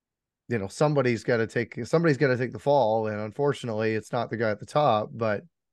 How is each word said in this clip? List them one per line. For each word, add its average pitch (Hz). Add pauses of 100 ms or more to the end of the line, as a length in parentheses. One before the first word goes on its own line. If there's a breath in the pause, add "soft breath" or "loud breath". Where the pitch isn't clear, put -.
(500)
you 120
know, 95
somebody's 131
gotta 113
take, 120
somebody's 160
gotta 127
take 117
the 117
fall. 113
And 107
unfortunately, 110
it's 107
not 120
the 117
guy 110
at 104
the 104
top, 127
but 110 (300)